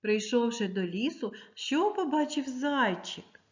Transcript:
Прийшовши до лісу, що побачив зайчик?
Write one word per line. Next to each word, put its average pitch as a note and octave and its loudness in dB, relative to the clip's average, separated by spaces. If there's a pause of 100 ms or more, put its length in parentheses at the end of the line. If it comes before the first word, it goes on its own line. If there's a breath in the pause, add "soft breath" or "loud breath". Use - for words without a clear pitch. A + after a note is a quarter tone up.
Прийшовши A3 2
до F#3+ -2
лісу, G#3 -2 (220 loud breath)
що E4+ 2
побачив D4+ 0
зайчик? B3+ -2 (120)